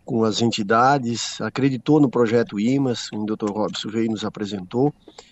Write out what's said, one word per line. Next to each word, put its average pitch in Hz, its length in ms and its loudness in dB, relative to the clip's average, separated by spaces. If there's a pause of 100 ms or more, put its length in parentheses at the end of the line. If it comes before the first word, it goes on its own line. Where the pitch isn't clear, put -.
com 113 200 0
as 107 180 0
entidades, 117 960 0
acreditou 131 600 2
no 139 100 4
projeto 113 480 0
imas, 127 540 0
o 107 120 -6
doutor 107 260 -4
Robson 98 380 -4
veio 113 180 -2
e - 20 -2
nos 107 160 -4
apresentou, 104 680 -4 (400)